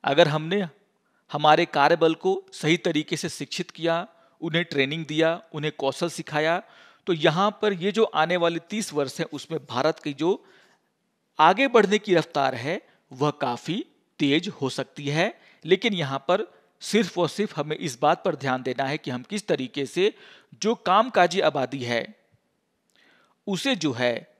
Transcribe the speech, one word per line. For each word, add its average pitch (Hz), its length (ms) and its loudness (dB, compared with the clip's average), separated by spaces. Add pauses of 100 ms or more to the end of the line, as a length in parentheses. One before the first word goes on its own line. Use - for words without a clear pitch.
अगर 147 240 4
हमने 160 400 -2 (640)
हमारे 156 360 6
कार्यबल 160 480 4
को 185 260 -2 (120)
सही 160 260 2
तरीके 156 380 -2
से 180 120 -6
शिक्षित - 420 -10
किया, 165 340 -2 (360)
उन्हें 165 240 -2
ट्रेनिंग 143 400 -2
दिया, 160 360 0 (120)
उन्हें 151 200 -4
कौशल 139 360 -4
सिखाया, 156 520 -2 (460)
तो 180 80 0
यहाँ 165 340 2 (120)
पर 214 140 2
ये 180 160 -2
जो 220 120 2 (120)
आने 165 220 2
वाले 170 220 0 (100)
तीस 208 240 -6
वर्ष 143 260 -4
हैं 160 140 -4
उसमें 151 320 -10
भारत 139 340 -2
की 147 160 -8
जो 170 280 -2 (960)
आगे 190 300 6
बढ़ने 214 280 6
की 208 180 2
रफ्तार 139 420 0
है 143 240 -6 (300)
वह 135 180 0 (120)
काफ़ी 147 420 -4 (360)
तेज 151 320 2
हो 131 200 -4
सकती 143 360 -8
है। 165 260 0 (320)
लेकिन 190 280 2
यहाँ 139 280 -4
पर 190 240 0 (360)
सिर्फ 202 360 0
और 175 120 2
सिर्फ - 300 -6
हमें 151 180 -4
इस 135 240 -8
बात 160 220 2
पर 170 140 -2
ध्यान 127 260 -4
देना 127 200 -4
है 139 140 -4
कि 143 140 -8
हम 131 120 -6
किस - 240 -10
तरीके 135 400 -2
से 185 260 0 (480)
जो 214 120 0 (120)
कामकाजी 190 560 2
आबादी 139 420 -2
है 120 220 -2 (1400)
उसे 208 300 -2
जो 160 160 -2
है 123 200 0 (260)